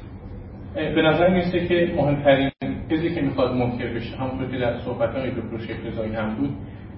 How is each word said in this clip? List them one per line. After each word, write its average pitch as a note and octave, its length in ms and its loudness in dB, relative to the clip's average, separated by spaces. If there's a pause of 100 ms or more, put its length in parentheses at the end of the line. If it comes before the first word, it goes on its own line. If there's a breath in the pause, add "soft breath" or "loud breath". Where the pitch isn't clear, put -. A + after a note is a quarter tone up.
(760)
اه، D#3 180 -2
به D#3+ 80 4
نظر D#3+ 280 6
می‌رسه F3 360 2
که E3+ 300 4
مهمترین C#3 540 4 (400)
تزی E3+ 240 2
که D#3+ 60 -2
می‌خواد C3 340 2
منکر B2 400 0
بشه، - 220 -6
همونطور C3 340 -4
که B2+ 80 -4
در A#2+ 200 0
صحبت A#2+ 300 -2
آقای C3 220 -2
دکتر A2+ 360 -6
شیخ A2 100 -6 (100)
رضایی A2 280 -4
هم A2 200 -2
بود، C#3+ 160 -2 (480 loud breath)